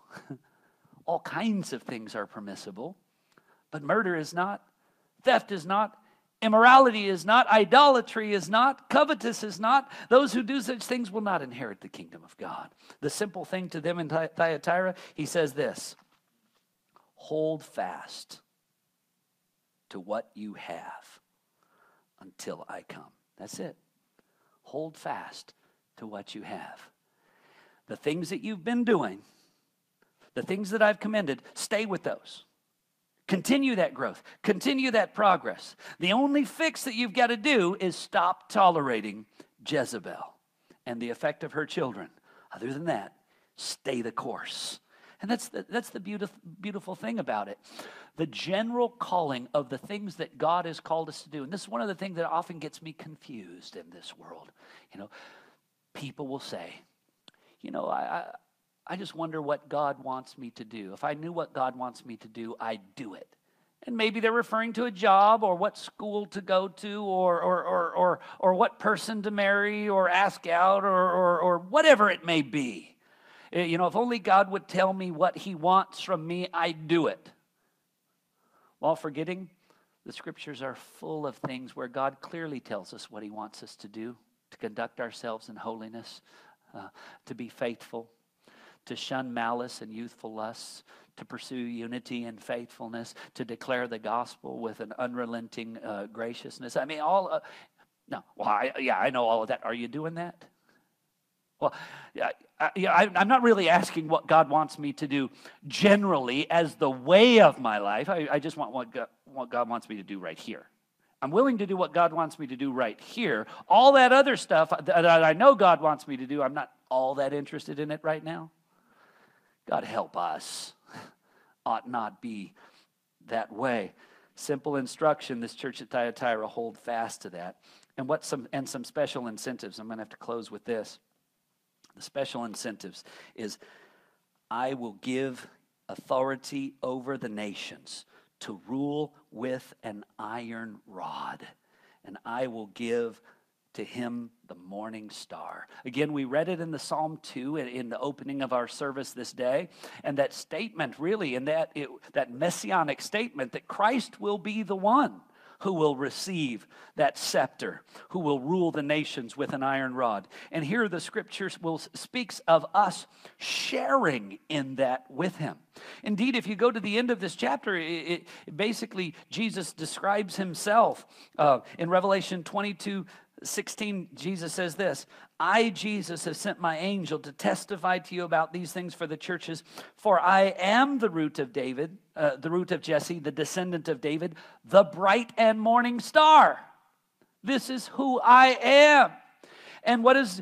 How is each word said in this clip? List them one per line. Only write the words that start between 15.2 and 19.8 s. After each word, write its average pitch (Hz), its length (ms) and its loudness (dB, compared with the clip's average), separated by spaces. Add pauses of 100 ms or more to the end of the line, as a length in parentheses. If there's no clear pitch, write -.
says 151 260 0
this, 131 440 -6 (1200)
"Hold 156 460 -4
fast - 800 -12 (1500)